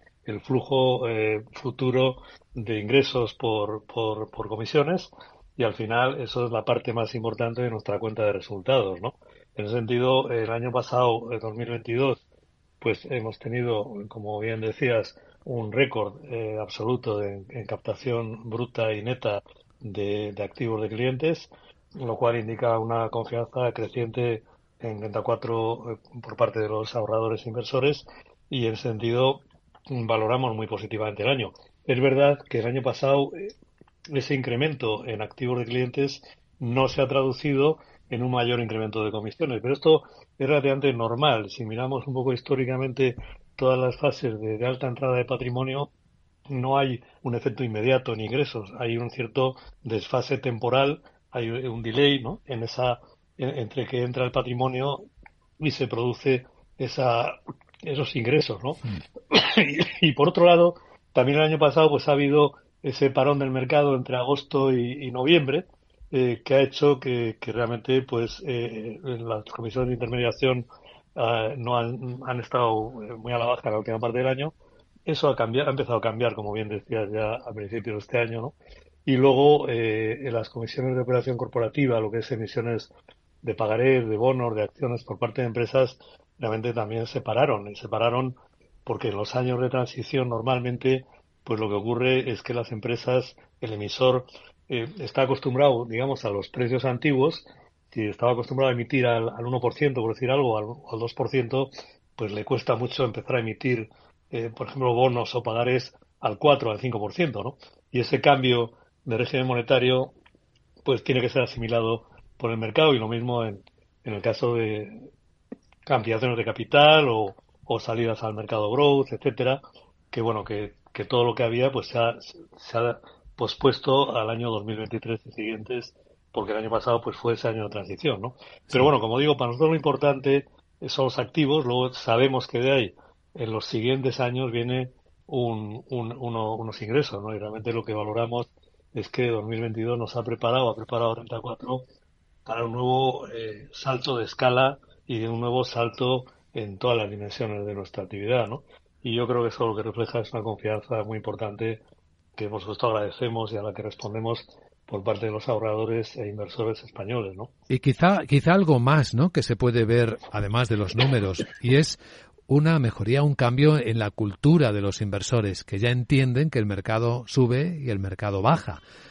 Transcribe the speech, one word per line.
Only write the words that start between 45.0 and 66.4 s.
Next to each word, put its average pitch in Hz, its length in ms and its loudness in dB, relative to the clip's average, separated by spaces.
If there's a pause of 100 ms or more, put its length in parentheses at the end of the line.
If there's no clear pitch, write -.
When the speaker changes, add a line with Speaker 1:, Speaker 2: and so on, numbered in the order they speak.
Speaker 1:
de 123 80 2
patrimonio, 127 680 -4 (580)
no 135 280 0
hay 131 220 2 (220)
un 120 140 -2
efecto 120 280 -2
inmediato 123 480 2
en 110 80 -4
ingresos, 113 500 -4 (100)
hay 117 180 -2
un 120 140 -6
cierto 127 440 -2 (260)
desfase 120 580 -2
temporal, 127 640 0 (280)
hay 117 180 -4
un 120 320 -6
delay, 135 400 2
¿no?, 123 260 -8
en 117 160 -6
esa, 123 360 -2 (380)
en, 135 200 -4
entre 120 280 -4
que 123 180 -2
entra 123 220 -2
el 123 60 -4
patrimonio 127 720 -2 (540)
y 151 140 0
se 131 160 -2
produce 123 580 0 (320)
esa, 123 640 0 (420)
esos 143 360 -4
ingresos, 120 440 2
¿no? 131 100 -2
Speaker 2:
Mm. 110 260 -8 (320)
Speaker 1:
<coughs> 165 720 2
Y, 165 80 6
y - 40 4
por 143 140 4
otro 170 180 6
lado, 175 300 8 (380)
también 135 240 4
el 156 80 6
año 156 140 2
pasado, 156 300 8
pues, 143 200 0
ha 143 40 6
habido 143 420 4 (280)
ese 139 260 2
parón 139 300 4
del 135 120 0
mercado 135 440 4
entre 127 220 -2
agosto 135 560 2
y, 127 340 -2
y 123 40 -6
noviembre, 139 540 4 (480)
eh, 123 300 2